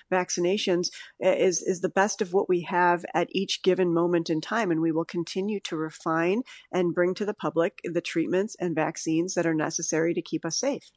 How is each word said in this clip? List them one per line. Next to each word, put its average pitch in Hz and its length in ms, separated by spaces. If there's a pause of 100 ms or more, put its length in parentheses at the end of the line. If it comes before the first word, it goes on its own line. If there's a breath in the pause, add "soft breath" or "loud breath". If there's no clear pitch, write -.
(120 loud breath)
vaccinations 180 760 (320 loud breath)
is, 180 420
is 185 200
the 180 80
best 202 320
of 175 120
what 196 140
we 180 140
have 175 420 (100)
at 170 180
each - 300
given 180 320
moment 170 360
in 160 120
time. 214 300
And 160 100
we 165 100
will 165 140
continue 190 600
to 175 100
refine 165 640 (300 loud breath)
and 175 220
bring 180 220
to 208 100
the 202 80
public 165 500
the 170 180
treatments 180 580
and 180 140
vaccines 160 600
that 170 120
are 165 80
necessary 160 600
to 160 80
keep - 240
us 160 140
safe. 269 240 (140)